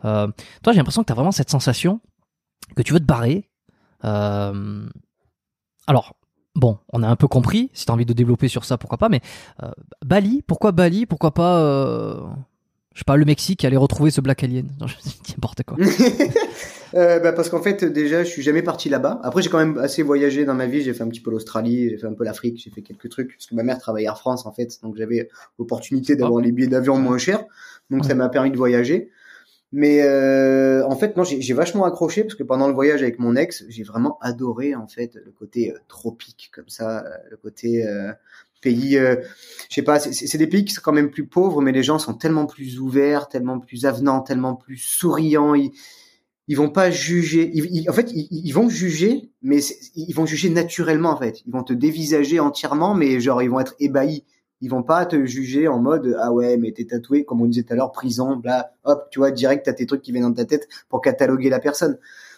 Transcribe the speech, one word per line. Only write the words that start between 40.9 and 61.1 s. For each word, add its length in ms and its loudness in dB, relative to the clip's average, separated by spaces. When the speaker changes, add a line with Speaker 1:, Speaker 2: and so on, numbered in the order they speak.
Speaker 2:
même 160 2
plus 160 -8
pauvres, 340 0
mais 120 2
les 100 2
gens 160 0
sont 160 -8
tellement 320 0
plus 340 -10
ouverts, 480 0
tellement 300 -6
plus 260 -8
avenants, 380 0
tellement 320 -4
plus 240 -16
souriants. 760 0
Ils, 180 0
ils 60 -2
vont 140 2
pas 200 2
juger. 640 0
Ils, 140 -2
ils, 240 -4
en 20 2
fait, 180 0
ils, 200 -6
ils 220 -8
vont 180 2
juger, 600 -2
mais 180 2
c'est, 160 -6
ils 200 -8
vont 100 0
juger 240 -2
naturellement, 640 0
en 80 0
fait. 280 -6
Ils 60 -10
vont 100 -4
te 120 -2
dévisager 640 2
entièrement, 540 0
mais 260 2
genre, 220 2
ils 80 2
vont 100 0
être 200 -6
ébahis. 440 0
Ils 80 -8
vont 120 -2
pas 220 0
te 220 0
juger 420 -2
en 100 0
mode, « 400 0
Ah 140 0
ouais, 240 2
mais 160 -2
t'es 140 -12
tatoué », 400 -2
comme 160 -2
on 40 2
disait 180 0
tout 100 -6
à 20 -2
l'heure, 160 -2
prison, 420 -4
bla, 380 -4
hop, 260 0
tu 80 -10
vois, 120 4
direct, 360 0
t'as 80 0
tes 100 -6
trucs 160 -2
qui 100 -16
viennent 140 -2
dans 80 2
ta 140 -4
tête 220 -2
pour 140 -4
cataloguer 480 2